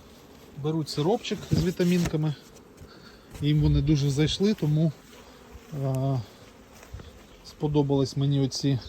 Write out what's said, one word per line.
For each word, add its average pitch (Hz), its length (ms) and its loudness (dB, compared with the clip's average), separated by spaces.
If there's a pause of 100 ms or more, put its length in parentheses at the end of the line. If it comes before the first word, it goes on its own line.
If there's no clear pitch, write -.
(640)
Беруть 156 260 -2
сиропчик 185 500 -2 (120)
з 156 140 2
вітамінками. 170 680 0 (1080)
Їм 151 220 2
вони 147 200 4
дуже 143 280 2
зайшли, 156 440 0
тому, 151 380 2 (920)
е, 135 360 -2 (1200)
сподобались 143 720 0
мені 139 240 2
оці, 135 380 0 (100)